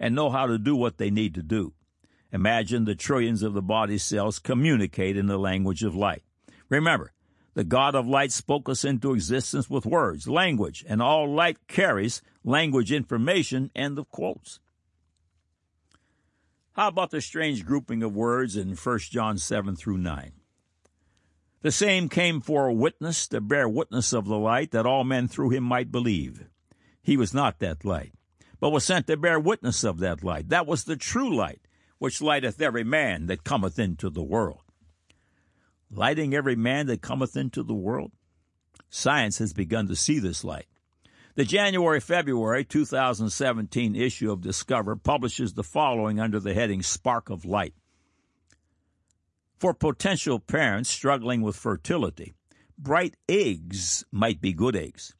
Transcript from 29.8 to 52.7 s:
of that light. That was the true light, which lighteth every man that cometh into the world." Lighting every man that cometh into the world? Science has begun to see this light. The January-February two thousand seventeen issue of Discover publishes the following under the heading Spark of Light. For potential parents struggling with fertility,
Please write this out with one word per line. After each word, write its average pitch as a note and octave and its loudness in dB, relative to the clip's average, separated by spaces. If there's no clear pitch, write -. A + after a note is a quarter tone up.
of F2+ 0
that E2+ -2
light. D#2 -4
That E3+ 2
was D3+ -2
the D#3 -4
true A#3+ -2
light, F2+ -2
which C3+ -4
lighteth C#3+ 2
every A#2 0
man A2+ 0
that F2+ -4
cometh G#2+ -2
into F#2 -2
the E2 -6
world." E2 -2
Lighting C#3 0
every C3+ 2
man C3 0
that A#2+ -2
cometh C3 -4
into C3+ -4
the A2+ -4
world? A2 -4
Science B2 0
has G#2+ -2
begun G2+ -2
to G2 -4
see D3+ 0
this F#2 -4
light. D2+ -10
The C#3+ 2
January-February D#3 2
two D3+ 0
thousand B2 0
seventeen A#2 0
issue A2+ 0
of F#2 -4
Discover G#2 -2
publishes B2+ -2
the F#2+ -6
following A#2 0
under G#2+ 0
the F#2+ -2
heading G2+ 0
Spark - -2
of F2 -10
Light. F2+ -2
For F3 2
potential D3+ 0
parents B2 0
struggling B2 0
with G#2+ 0
fertility, A#2 -4